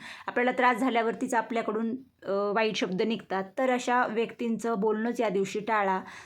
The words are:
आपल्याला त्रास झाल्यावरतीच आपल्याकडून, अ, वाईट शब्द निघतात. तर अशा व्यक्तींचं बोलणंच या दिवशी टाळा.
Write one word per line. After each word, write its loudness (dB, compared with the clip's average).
आपल्याला 2
त्रास 4
झाल्यावरतीच 0
आपल्याकडून, 0
अ, 0
वाईट 2
शब्द 0
निघतात. -2
तर 2
अशा 2
व्यक्तींचं -2
बोलणंच 0
या 2
दिवशी 0
टाळा. 0